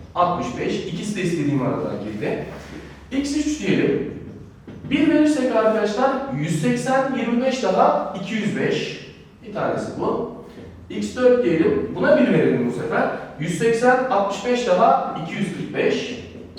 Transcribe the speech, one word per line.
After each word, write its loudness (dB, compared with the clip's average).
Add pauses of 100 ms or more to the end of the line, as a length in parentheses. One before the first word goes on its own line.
(160)
altmış 2 (120)
beş. -2
İkisi -6
de -4
istediğim 0
aralığa -2 (100)
girdi. -6 (680)
X -2
üç -2
diyelim. 2 (800)
Bir 4
verirsek 4
arkadaşlar 2 (280)
yüz -2
seksen, 2
yirmi 0
beş 0
daha 2
iki -6
yüz -2
beş. -2 (400)
Bir -12
tanesi -4 (120)
bu. -2 (580)
X -6
dört 6
diyelim. 2
Buna 6
bir 6
verelim 2
bu -6
sefer. 0 (300)
Yüz -4
seksen, 4 (120)
altmış 0
beş 0
daha 4
iki -8
yüz -2 (100)
kırk -8
beş. -2 (400)